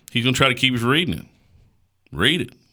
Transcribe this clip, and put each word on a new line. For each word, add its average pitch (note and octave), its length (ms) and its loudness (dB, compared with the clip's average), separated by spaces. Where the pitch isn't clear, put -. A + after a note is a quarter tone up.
He's A#2 140 -2
gonna C3 120 0
try C#3 120 2
to B2+ 60 0
keep C3 180 2
you A#2+ 60 -2
from A#2 100 0
reading D3 260 0
it. - 120 -10
Read C#3 280 0
it. - 120 -10